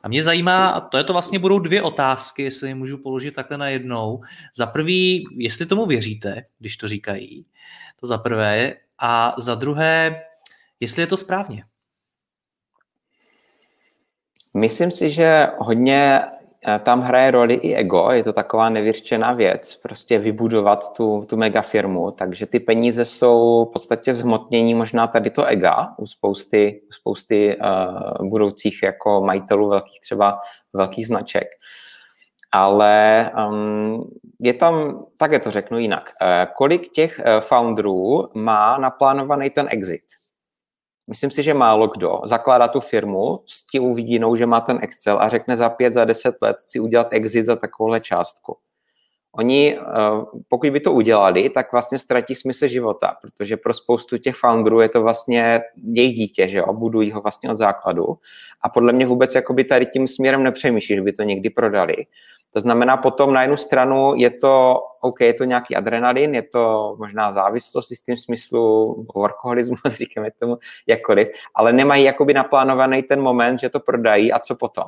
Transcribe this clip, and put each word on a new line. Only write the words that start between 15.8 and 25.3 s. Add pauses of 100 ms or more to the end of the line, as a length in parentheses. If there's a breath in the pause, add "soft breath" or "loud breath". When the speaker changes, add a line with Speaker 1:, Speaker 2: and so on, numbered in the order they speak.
Speaker 2:
eh,
tam
hraje
roli
i
ego,
je
to
taková
nevyřčená
věc,
prostě
vybudovat
tu,
tu
megafirmu,
takže
ty
peníze
jsou
v
podstatě
zhmotnění
možná
tady